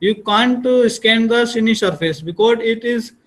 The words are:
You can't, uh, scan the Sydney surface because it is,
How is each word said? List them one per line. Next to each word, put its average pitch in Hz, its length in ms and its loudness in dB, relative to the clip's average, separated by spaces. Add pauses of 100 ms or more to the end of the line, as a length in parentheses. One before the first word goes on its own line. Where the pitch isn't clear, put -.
You 202 140 0
can't, 240 500 0
uh, 247 240 4
scan 226 380 0
the 233 180 2
Sydney 226 280 0
surface 165 480 -2
because 208 380 0
it 226 240 -2
is, 240 300 -4 (140)